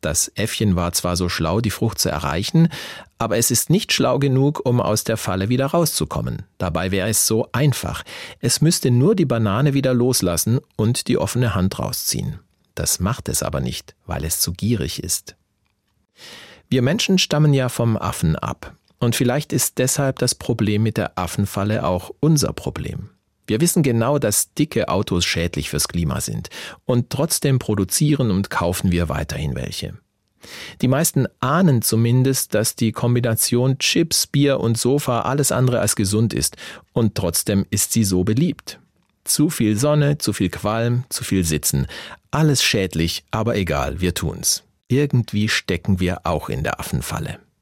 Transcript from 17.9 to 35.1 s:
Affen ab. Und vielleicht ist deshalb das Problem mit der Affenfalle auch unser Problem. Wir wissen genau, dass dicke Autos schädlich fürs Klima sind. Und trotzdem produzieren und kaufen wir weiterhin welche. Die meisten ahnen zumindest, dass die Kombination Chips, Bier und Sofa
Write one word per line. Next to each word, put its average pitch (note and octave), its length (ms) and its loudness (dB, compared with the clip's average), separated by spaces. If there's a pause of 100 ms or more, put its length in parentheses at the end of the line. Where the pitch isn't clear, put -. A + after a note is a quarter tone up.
Affen E2 400 0
ab. - 400 -8 (220)
Und A#2+ 180 0
vielleicht C3 360 0
ist - 260 -2
deshalb C3+ 400 0
das B2+ 160 0
Problem G#2+ 480 0
mit A2 140 0
der - 220 -2
Affenfalle G2 680 0
auch F2+ 240 -2 (100)
unser D3 320 4
Problem. - 580 -8 (360)
Wir A2 140 2
wissen E3+ 220 2
genau, B2 360 2
dass A2+ 360 -2
dicke C#3+ 340 0
Autos F#2 360 0
schädlich - 440 -2
fürs - 200 -2
Klima D#2+ 320 -2
sind. - 280 -8 (380)
Und A#2+ 240 0
trotzdem C3+ 480 0
produzieren B2 720 0
und G2 180 0
kaufen F2+ 420 0
wir F2 180 2
weiterhin D2 460 -4
welche. - 400 -8 (840)
Die B2+ 80 2
meisten C3+ 380 2 (140)
ahnen C#3 420 4
zumindest, B2+ 720 2
dass G#2+ 220 0
die A2 160 0
Kombination A#2+ 840 2
Chips, - 480 0
Bier C#3+ 340 2
und A2+ 180 0
Sofa B2+ 440 2